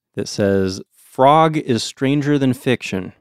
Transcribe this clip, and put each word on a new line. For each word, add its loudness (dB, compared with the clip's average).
that -6
says, 0
"Frog 2
is -2
stranger -2
than 0
fiction." -4